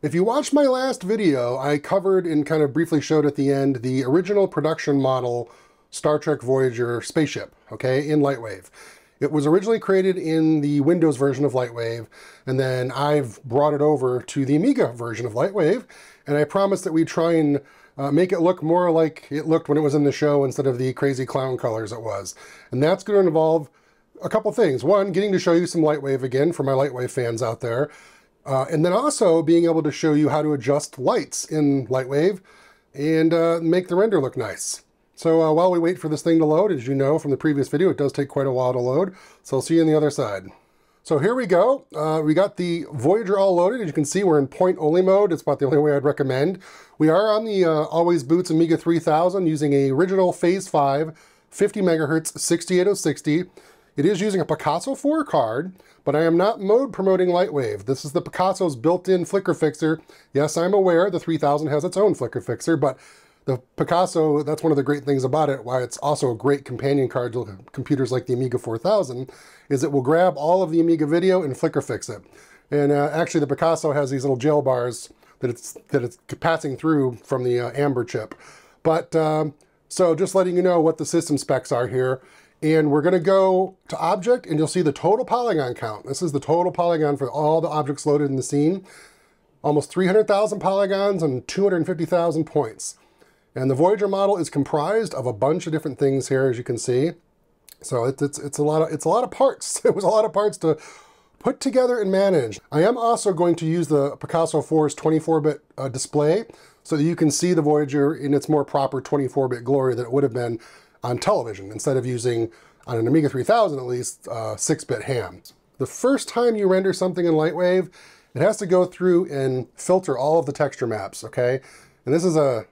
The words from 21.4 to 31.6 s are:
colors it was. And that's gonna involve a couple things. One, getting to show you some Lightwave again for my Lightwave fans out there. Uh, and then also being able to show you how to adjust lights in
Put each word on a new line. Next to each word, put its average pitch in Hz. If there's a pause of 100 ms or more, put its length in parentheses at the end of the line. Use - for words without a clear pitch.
colors 110
it 117
was. 98 (360)
And 127
that's 180
gonna 202
involve 160 (540)
a -
couple 214
things. 151
One, 190
getting 202
to 185
show 180
you 170
some 165
Lightwave 139
again 135
for 165
my 135
Lightwave 127
fans 120
out 117
there. 127 (560)
Uh, 135
and 151
then 175
also 208
being 170
able 165
to 147
show 156
you 147
how 151
to 151
adjust 139
lights 165
in 143